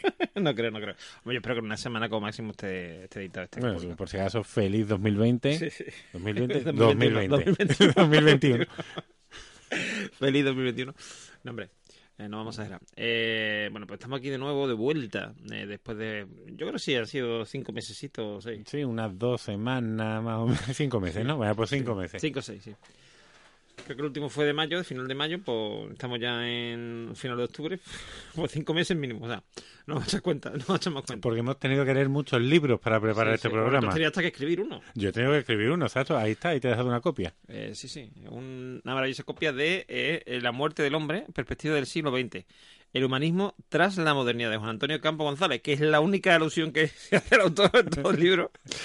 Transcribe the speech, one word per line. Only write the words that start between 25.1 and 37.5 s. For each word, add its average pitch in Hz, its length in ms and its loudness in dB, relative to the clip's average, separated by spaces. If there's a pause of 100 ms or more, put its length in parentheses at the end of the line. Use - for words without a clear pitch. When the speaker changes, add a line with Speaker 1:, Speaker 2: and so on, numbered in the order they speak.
Speaker 1:
mayo, 156 280 -4
pues 107 500 -4
estamos 123 280 -6
ya 120 260 -4
en 117 680 -6
final 123 240 -6
de 120 60 0
octubre. 160 400 -6
<laughs> - 500 -16
Pues 156 180 -4
cinco 156 200 -4
meses 175 240 2
mínimo, 120 300 -6
o - 20 -6
sea, 107 140 -6 (440)
no 151 80 -6
vamos 139 100 -2
a - 60 -4
echar 202 120 0
cuenta, 160 280 -2
no 139 80 -8
vamos 135 120 -6
a 185 60 4
echar 170 160 -2
más 135 120 -6
cuenta. 117 180 -10
Speaker 2:
Porque 117 180 0
hemos 127 180 -2
tenido 135 260 2
que 131 80 4
leer 135 160 4
muchos 139 320 2
libros 139 400 4
para 110 200 2
preparar 110 320 4
Speaker 1:
Sí, 110 40 4
Speaker 2:
este 113 120 0
Speaker 1:
sí, - 20 2
bueno, 110 140 2
Speaker 2:
programa. 123 240 4
Speaker 1:
tú 92 60 2
tenías 160 160 2
hasta 185 120 -4
que 175 60 0
escribir 160 340 -2
uno. 220 180 -8 (140)
Speaker 2:
Yo 98 180 0
tengo 123 200 2
que 151 60 4
escribir 113 320 2
uno, 170 160 2
exacto, 135 300 0
ahí 110 160 2
está, 170 220 0
y 131 60 0
te 127 80 0
he - 20 4
dejado 120 180 2
una 120 140 0
copia. 92 320 -2 (140)
Speaker 1:
Eh, 107 260 -10